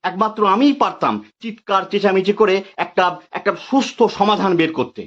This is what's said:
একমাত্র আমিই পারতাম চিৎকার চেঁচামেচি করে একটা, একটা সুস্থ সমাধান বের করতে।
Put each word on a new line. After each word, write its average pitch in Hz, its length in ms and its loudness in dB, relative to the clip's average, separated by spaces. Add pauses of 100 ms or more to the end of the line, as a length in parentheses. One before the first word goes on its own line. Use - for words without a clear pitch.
একমাত্র 208 380 -2 (120)
আমিই 269 300 4
পারতাম 165 300 -2 (280)
চিৎকার 208 500 -4
চেঁচামেচি 196 480 0
করে 180 160 4 (300)
একটা, 185 200 0 (320)
একটা 196 140 -2 (160)
সুস্থ - 320 -2 (180)
সমাধান 196 420 2
বের 160 200 2
করতে। 123 280 -6